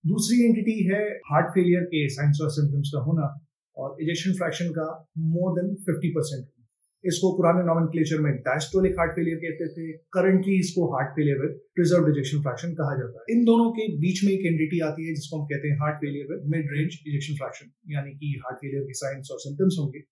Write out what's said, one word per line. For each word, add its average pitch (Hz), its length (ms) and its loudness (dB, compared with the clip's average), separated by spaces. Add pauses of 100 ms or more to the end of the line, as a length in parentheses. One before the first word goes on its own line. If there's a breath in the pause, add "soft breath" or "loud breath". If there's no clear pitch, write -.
दूसरी 233 420 4
एंटिटी 220 320 4 (100)
है 202 140 0 (300)
हार्ट 165 160 4
फेलियर 175 360 4
के 151 260 0
साइंस 147 340 2
और 151 60 0
सिम्टम्स 139 460 0
का 135 40 0
होना 147 280 0 (500)
और 135 240 -8
इजेक्शन 170 300 -2
फ्रैक्शन 170 480 -2
का 156 80 -2 (480)
more 180 220 2
than 196 180 -2 (140)
fifty 160 280 0
percent। 143 300 -4 (560)
इसको 185 240 0 (100)
पुराने 180 300 4
नॉमेनक्लेचर 156 560 2
में 143 80 2 (160)
diastolic 185 520 0
हार्ट 165 120 0
फेलियर 165 320 -2
कहते 165 320 -6
थे, 165 80 -10 (320)
currently 190 480 4
इसको 170 300 0
हार्ट 135 240 -2
फेलियर 143 260 2
with - 100 -2 (240)
preserved 165 340 4
ejection 139 340 0
fraction 160 340 -4
कहा 139 220 -2
जाता - 200 -10
है। 233 140 -2
इन 240 140 6
दोनों 226 180 6 (100)
के 220 80 10 (160)
बीच 185 240 2
में 196 80 6
एक 190 120 0
एंटिटी 165 420 2
आती 160 200 -6
है 160 120 -4
जिसको 156 200 -8
हम 147 120 -4
कहते 143 180 -4
हैं 147 140 2
हार्ट 151 200 -2
फेलियर 143 280 -6
with - 120 -8 (100)
mid 156 200 -2
range 160 240 -2 (120)
ejection 143 300 -4
fraction, 123 300 -12 (260)
यानी 143 240 -6
कि 147 140 -6 (100)
हार्ट 131 220 -10
फेलियर 135 240 -6
के - 120 -12
साइंस 135 300 -10
और 120 140 -12
सिम्टम्स 170 340 0
होंगे 139 320 -6